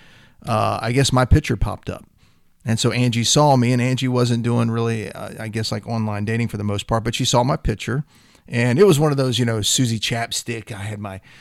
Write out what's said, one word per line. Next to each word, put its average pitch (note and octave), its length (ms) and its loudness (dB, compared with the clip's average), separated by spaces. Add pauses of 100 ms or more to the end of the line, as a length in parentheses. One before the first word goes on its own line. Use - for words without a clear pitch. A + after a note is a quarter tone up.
(460)
uh, G#2+ 340 0
I A#2 120 -4
guess C3 200 2
my B2+ 140 4
picture B2+ 300 4
popped - 340 -4
up. - 160 -14 (580)
And A2 140 -2
so A#2 140 2
Angie A#2+ 320 0
saw D3 320 4
me, A#2+ 160 2
and B2 100 0
Angie B2+ 260 -2
wasn't B2 360 0
doing A#2 260 0
really, A2+ 420 -4
uh, - 260 -12
I A2 100 -10
guess, A2 240 -6
like, G#2 140 -6
online G#2+ 380 -4
dating A2+ 220 -2
for A2 120 -8
the G#2 60 -6
most G2+ 220 -4
part, A2+ 160 0
but A2+ 120 -4
she - 100 -4
saw A#2+ 180 2
my C#3 140 0
picture. A2+ 480 -4 (420)
And B2 320 0
it G3 60 8
was D#3+ 160 6
one D#3 100 2
of C#3+ 60 0
those, B2+ 220 0
you B2 60 2
know, A2+ 180 0
Susie A#2 360 0
Chapstick. A#2 720 -6
I G2+ 120 -12
had G#2 180 -8
my G2 200 -10 (200)